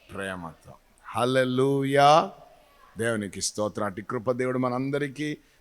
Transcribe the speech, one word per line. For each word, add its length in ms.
ప్రేమతో. 560
హల్లెలూయా. 1300
దేవునికి 440
స్తోత్రం. 440
అటు 160
కృప 300
దేవుడు 280
మనందరికీ 800